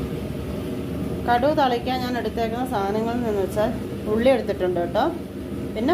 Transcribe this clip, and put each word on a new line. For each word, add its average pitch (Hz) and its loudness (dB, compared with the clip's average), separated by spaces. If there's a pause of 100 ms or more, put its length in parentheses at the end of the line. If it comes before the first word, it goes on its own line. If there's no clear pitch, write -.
(1300)
കടുക് 247 4
താളിക്കാൻ 254 2
ഞാൻ 247 -2
എടുത്തേക്കുന്ന 226 -2
സാധനങ്ങൾ 220 0 (140)
എന്ന് 202 0
വെച്ചാൽ 214 0 (420)
ഉള്ളി 233 6
എടുത്തിട്ടുണ്ട് 185 0
കേട്ടോ, 202 2 (680)
പിന്നെ 247 2